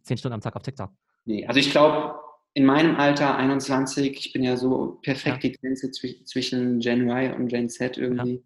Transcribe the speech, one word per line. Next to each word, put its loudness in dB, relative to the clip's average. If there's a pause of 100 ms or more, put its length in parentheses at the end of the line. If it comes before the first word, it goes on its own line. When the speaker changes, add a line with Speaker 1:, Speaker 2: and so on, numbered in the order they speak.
Speaker 1:
zehn -4
Stunden -6
am -6
Tag -8
auf -10
TikTok.“ -12 (320)
Speaker 2:
Nee, -6
also 2
ich 2
glaub, 4 (340)
in 4
meinem 6
Alter, 2
einundzwanzig, 0
ich -10
bin -2
ja 0
so -2
perfekt -4
Speaker 1:
Ja. 0
Speaker 2:
die -14
Grenze -6
zwi-, -12
zwischen -2
Gen 2
Y 0
und -4
Gen -2
Z -6
irgendwie, -2
Speaker 1:
Ja. -10